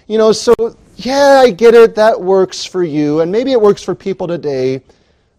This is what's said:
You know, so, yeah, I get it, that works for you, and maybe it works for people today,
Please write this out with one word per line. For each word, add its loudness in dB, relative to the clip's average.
You -4
know, 2
so, -2
yeah, 2
I 4
get 2
it, 6
that 0
works -2
for -6
you, -2
and -4
maybe -2
it 0
works 2
for -8
people -10
today, -6